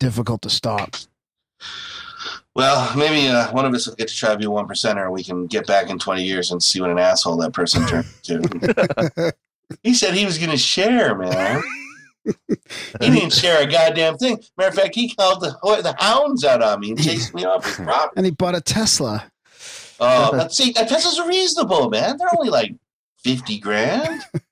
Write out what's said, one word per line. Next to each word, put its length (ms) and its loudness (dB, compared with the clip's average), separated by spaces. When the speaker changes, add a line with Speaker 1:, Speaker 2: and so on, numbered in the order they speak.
Speaker 1:
difficult 420 -2
to 80 -6
stop. 460 -4
Speaker 2:
Well, 420 2
maybe, 320 2
uh, 240 2
one 120 0
of 100 0
us 120 -2
will 100 -10
get 120 -6
to 80 -10
try 160 0
to 60 -2
be 60 -4
a 60 -2
one 160 -2
percenter, 380 -2
and 80 -4
we 120 -6
can 220 -6
get 200 -4
back 220 2
in 100 -6
twenty 260 -4
years 260 -2
and 120 -4
see 180 2
what 100 0
an 80 0
asshole 400 2
that 140 -2
person 340 0
turned 200 -2
into. 1120 -2
Speaker 1:
<laughs> 440 -20
Speaker 2:
He 120 4
said 200 2
he 120 2
was 120 -2
gonna 200 -2
share, 580 2
man. 460 -2
He 100 4
didn't 220 4
share 300 4
a 80 0
goddamn 480 2
thing. 200 0
Matter 120 2
of 60 -8
fact, 200 0
he 200 -2
called 260 2
the, 160 -6
the 160 -2
hounds 460 2
out 180 6
on 180 2
me 100 -6
and 120 -2
chased 320 -2
me 100 -4
off 200 0
his 120 -6
property. 400 -2
Speaker 1:
And 100 2
he 60 2
bought 220 -2
a 60 -2
Tesla. 640 0
Speaker 2:
Uh, 340 4
but 200 0
see, 240 2
uh, 80 2
Teslas 340 0
are 100 -2
reasonable, 600 2
man. 300 0
They're 180 -2
only, 140 0
like, 240 0
fifty 360 -2
grand, 640 -2